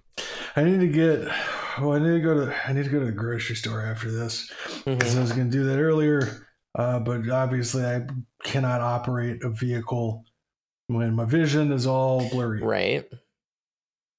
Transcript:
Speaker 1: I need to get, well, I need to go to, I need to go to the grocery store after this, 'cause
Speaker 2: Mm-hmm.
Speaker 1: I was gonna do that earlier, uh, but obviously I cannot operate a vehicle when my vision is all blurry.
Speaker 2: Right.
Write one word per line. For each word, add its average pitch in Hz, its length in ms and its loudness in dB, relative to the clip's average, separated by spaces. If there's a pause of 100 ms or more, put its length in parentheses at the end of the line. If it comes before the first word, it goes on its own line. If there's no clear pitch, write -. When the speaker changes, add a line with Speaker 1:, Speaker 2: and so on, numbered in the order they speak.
(540)
Speaker 1:
I 147 100 4
need 185 160 6
to 180 80 6
get, 156 380 4 (540)
well, 147 120 2
I 147 60 4
need 160 140 2
to 170 80 2
go 160 140 4 (120)
to, 123 80 -4 (140)
I 135 60 0
need 139 100 0
to 135 60 -4
go 143 100 2
to 135 60 0
the 113 60 0
grocery 113 440 -4
store 110 260 -6
after 110 280 -4
this, 113 400 -6
'cause - 340 -12
Speaker 2:
Mm-hmm. 123 340 2
Speaker 1:
I - 40 4
was 117 100 0
gonna 127 180 0
do 135 140 2
that 135 140 0
earlier, 151 680 2 (280)
uh, 123 260 0
but 117 300 -2
obviously 127 540 0
I 123 220 -2 (380)
cannot 127 380 0
operate 120 600 -2
a 127 60 -2
vehicle 117 760 -4 (640)
when 113 260 0
my 113 100 2
vision 147 480 2
is 127 140 0
all 131 440 2
blurry. 117 320 -2
Speaker 2:
Right. 110 440 0 (1120)